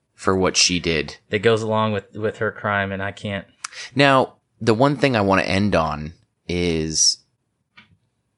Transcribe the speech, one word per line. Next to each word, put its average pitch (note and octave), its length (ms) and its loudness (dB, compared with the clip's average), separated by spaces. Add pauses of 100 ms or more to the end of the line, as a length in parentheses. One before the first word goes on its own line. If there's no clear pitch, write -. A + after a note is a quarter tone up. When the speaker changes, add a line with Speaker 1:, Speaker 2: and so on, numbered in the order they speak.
(140)
Speaker 1:
for F#2+ 240 0
what F#2 180 2
she F2+ 240 2
did. D#2 380 -2 (140)
Speaker 2:
That G#2+ 80 0
goes A2 240 2
along A2 300 0
with, - 220 -8
with G#2+ 220 -4
her G#2+ 140 -4
crime, G2+ 400 -4
and F#2+ 100 -8
I G2+ 100 -6
can't. G2+ 340 -10 (500)
Speaker 1:
Now, C3+ 400 4 (260)
the A2+ 140 2
one C#3 220 2
thing C3+ 180 0
I G#2+ 60 2
wanna F#2+ 200 2
end G2 340 0
on D#2 380 -2 (340)
is E2 720 0 (1200)